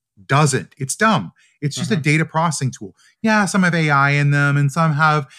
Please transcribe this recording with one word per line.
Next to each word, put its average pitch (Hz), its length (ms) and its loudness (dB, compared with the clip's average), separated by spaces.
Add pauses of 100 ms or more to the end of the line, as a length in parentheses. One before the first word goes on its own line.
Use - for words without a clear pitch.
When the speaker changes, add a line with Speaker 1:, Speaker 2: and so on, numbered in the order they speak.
(260)
Speaker 1:
doesn't. 135 520 0
It's 135 180 -8
dumb. 214 380 0 (280)
It's 143 140 -6
just 180 160 -6
a 214 40 2
Speaker 2:
Mm-hmm. 151 80 -2
Speaker 1:
data 156 220 0
processing 156 460 -4
tool. 98 240 -16 (260)
Yeah, 214 240 2
some 185 180 0
have 175 120 2
A 156 140 0
I 139 220 2
in 143 200 2
them 143 260 2
and 143 140 0
some 165 220 0
have 151 340 0 (120)